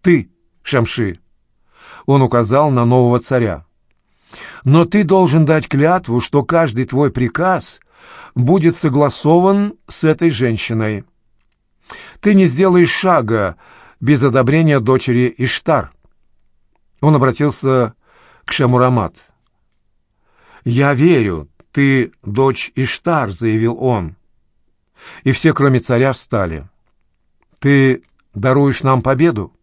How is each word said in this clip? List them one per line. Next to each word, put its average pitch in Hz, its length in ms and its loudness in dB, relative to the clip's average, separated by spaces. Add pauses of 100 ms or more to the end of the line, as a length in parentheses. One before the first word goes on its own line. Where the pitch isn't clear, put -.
Ты, 160 300 0 (320)
Шамши. 110 580 -4 (840)
Он 135 160 2
указал 123 480 2
на 123 160 0
нового 123 340 2
царя. 110 460 -4 (960)
Но 160 220 4
ты 208 180 0
должен 165 400 2
дать 156 240 0
клятву, 147 540 0
что 143 220 -2
каждый 131 420 -2
твой 135 240 0
приказ 151 720 -4 (540)
будет 160 400 2
согласован 170 1000 0 (120)
с - 180 -8
этой 160 260 2
женщиной. 110 760 -4 (1160)
Ты 208 140 2
не 190 120 6
сделаешь 175 440 2
шага 113 680 -2 (440)
без 123 220 2
одобрения 139 580 2
дочери 123 560 0
Иштар. 123 560 -4 (1080)
Он 151 140 2
обратился 131 800 0 (500)
к - 80 -10
Шамурамат. 123 760 0 (1400)
«Я 139 300 0
верю, 117 540 0 (240)
ты 135 400 0 (100)
дочь 131 540 -2
Иштар», 131 540 -4
заявил 113 520 -2
он. 104 340 -4 (1080)
И 135 80 0
все, 156 200 0
кроме 135 280 0
царя, 131 320 0
встали. 90 560 -6 (920)
«Ты 135 460 2 (280)
даруешь 131 520 0
нам 135 180 0
победу? 135 500 -2 (100)